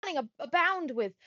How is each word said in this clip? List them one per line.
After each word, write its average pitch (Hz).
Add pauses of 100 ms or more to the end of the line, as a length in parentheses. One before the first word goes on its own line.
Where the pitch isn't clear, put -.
running 349
ab-, 233 (100)
abound 349
with. 220 (140)